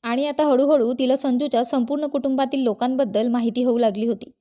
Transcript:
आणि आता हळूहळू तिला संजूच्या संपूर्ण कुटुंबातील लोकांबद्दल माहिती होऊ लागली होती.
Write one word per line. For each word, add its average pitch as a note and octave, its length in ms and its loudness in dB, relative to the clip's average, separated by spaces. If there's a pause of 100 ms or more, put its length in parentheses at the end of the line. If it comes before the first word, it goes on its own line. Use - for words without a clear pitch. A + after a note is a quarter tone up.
आणि B3 240 -2
आता D4 160 0
हळूहळू C4+ 560 4
तिला B3+ 160 2
संजूच्या B3 480 0
संपूर्ण C4+ 420 -2
कुटुंबातील C4+ 580 -2
लोकांबद्दल A#3+ 640 -2
माहिती A#3+ 360 0
होऊ A#3+ 140 2
लागली A3 300 0
होती. - 340 -6